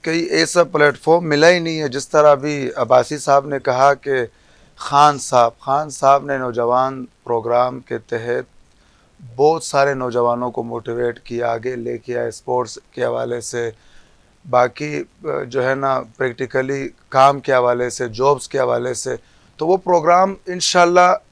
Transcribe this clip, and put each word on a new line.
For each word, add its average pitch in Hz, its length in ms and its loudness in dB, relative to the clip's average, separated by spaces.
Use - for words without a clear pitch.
कई 165 220 -2
ऐसा 165 380 0
प्लेटफॉर्म 156 600 2
मिला 151 220 4
ही 180 120 6
नहीं 165 180 -6
है, 151 120 -4
जिस 135 220 -10
तरह 151 200 6
अभी 143 380 -2
अब्बासी 127 480 2
साहब 139 360 0
ने 135 60 -4
कहा 135 340 2
कि 135 340 -2
खान 143 380 4
साहब, 120 340 2
खान 143 380 -4
साहब 139 420 2
ने 135 60 -2
नौजवान 127 680 -2
प्रोग्राम 120 760 -2
के 120 180 -10
तहत 120 480 -6
बहुत 147 440 0
सारे 139 300 0
नौजवानों 120 560 -2
को 123 120 -8
मोटिवेट 117 560 -6
किया, 117 320 -6
आगे 117 240 -6
लेके 120 380 -10
आए 120 180 -4
स्पोर्ट्स 123 480 -6
के 123 80 -4
हवाले 120 380 -4
से, 117 320 -8
बाकी, 127 520 0
अ, 143 60 -8
जो 139 360 -6
है 131 140 0
ना 135 240 -2
प्रैक्टिकली 131 880 -6
काम 139 280 4
के 135 140 -2
हवाले 123 360 0
से, 120 200 -6
जॉब्स 127 380 0
के - 100 -6
हवाले 123 360 -2
से। 123 240 -8
तो 156 80 -4
वो 185 100 2
प्रोग्राम 180 600 2
इंशाल्लाह 180 840 2